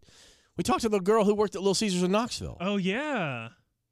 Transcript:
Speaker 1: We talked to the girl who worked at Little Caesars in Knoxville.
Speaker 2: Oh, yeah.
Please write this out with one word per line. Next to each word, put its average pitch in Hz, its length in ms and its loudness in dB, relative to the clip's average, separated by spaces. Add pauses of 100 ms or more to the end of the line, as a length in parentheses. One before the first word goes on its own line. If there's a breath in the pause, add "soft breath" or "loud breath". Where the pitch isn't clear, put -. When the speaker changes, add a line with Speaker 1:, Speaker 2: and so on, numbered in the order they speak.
(560 soft breath)
Speaker 1:
We 175 60 -2
talked - 200 0
to 233 60 0
the 208 120 2
girl 214 240 4
who 208 100 4
worked 202 220 0
at 175 60 -8
Little 196 120 2
Caesars 180 300 0
in 180 80 2
Knoxville. 208 480 -2
Speaker 2:
Oh, 202 160 -2
yeah. 185 720 -4 (440)